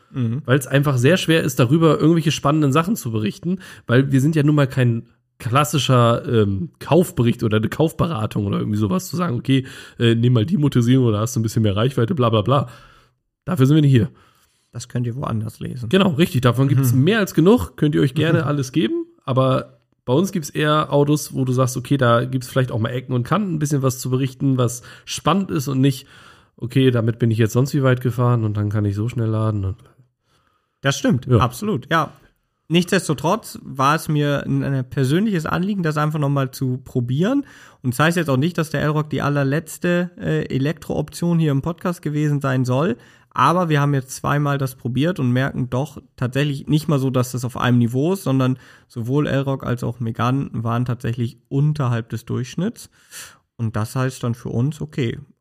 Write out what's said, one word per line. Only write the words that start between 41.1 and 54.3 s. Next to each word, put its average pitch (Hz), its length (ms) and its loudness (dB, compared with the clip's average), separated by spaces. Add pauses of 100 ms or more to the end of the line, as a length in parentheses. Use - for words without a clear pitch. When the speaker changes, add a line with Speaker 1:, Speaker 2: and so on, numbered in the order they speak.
Speaker 1:
hier 156 140 2
im 135 80 0
Podcast 170 400 -6
gewesen 147 400 -2
sein 131 240 0
soll. 131 320 0 (320)
Aber 165 400 2
wir 151 100 2
haben 143 140 0
jetzt 131 220 -4
zweimal 143 420 -2
das 131 180 -6
probiert 135 440 -2
und 127 120 0
merken 131 380 -2
doch 131 320 -6 (160)
tatsächlich 139 500 -2
nicht 151 220 0
mal 143 100 2
so, 131 100 0
dass 123 220 0
das 127 140 -6
auf 123 100 -8
einem 123 220 2
Niveau 127 360 2
ist, 196 100 -6
sondern 131 340 0 (320)
sowohl 127 380 -2
L-Rock 135 380 -2
als 120 180 -4
auch 120 180 -6
Megane 117 500 -2
waren 117 340 -2
tatsächlich 123 520 -4 (100)
unterhalb 135 640 -2
des - 160 -8
Durchschnitts. 123 640 -6 (640)
Und 113 220 -4
das 107 180 -4
heißt 131 280 -4
dann 117 120 -2